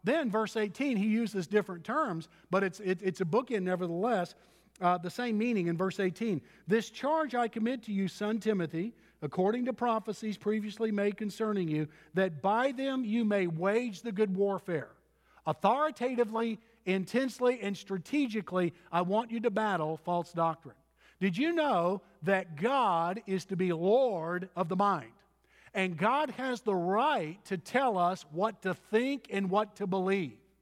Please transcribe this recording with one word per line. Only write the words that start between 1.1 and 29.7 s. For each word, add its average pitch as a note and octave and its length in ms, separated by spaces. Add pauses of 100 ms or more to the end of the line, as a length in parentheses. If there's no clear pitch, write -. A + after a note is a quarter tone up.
different F#3 380
terms, A3 420 (220)
but G3 140
it's, F#3+ 180
it, F#3 200
it's F#3+ 200
a F#3 40
bookend G#3+ 360
nevertheless. F3+ 760 (460)
Uh, F3+ 160
the F3 120
same A#3+ 280
meaning G#3+ 300
in E3+ 100
verse F#3+ 220
eighteen. F#3+ 420 (260)
"This G#3+ 220
charge D4 460
I A#3+ 120
commit A#3 360
to G#3 100
you, G3 140
son G#3+ 320
Timothy, G3 560 (260)
according G3+ 440
to B3 80
prophecies A3 640
previously G#3+ 560
made G3+ 240
concerning G#3 520
you, D3+ 200 (280)
that F3+ 260
by A#3 300
them C4 340
you A3+ 180
may G3+ 220
wage F#3+ 560
the A#3 100
good G3 240
warfare." F#3+ 540 (560)
Authoritatively, A#3 1120 (260)
intensely, A#3+ 760
and G3+ 160
strategically, F#3+ 960 (180)
I E3+ 120
want G#3+ 260
you A3+ 120
to A#3 100
battle F3+ 460
false F3 360
doctrine. E3 420 (440)
Did F#3 180
you D#4+ 160
know G3+ 480 (220)
that F#3 320
God F#3+ 720
is F#3+ 180
to G3 100
be F3+ 180
Lord F3+ 840
of F3 140
the F#3 60
mind? F3+ 360 (640)
And F#3 220
God C4 340
has B3 300
the G3+ 140
right F#3+ 720
to F#3+ 120
tell A#3+ 400
us F3 340
what G3 320
to A#3+ 100
think B3+ 560
and G3 220
what G#3 260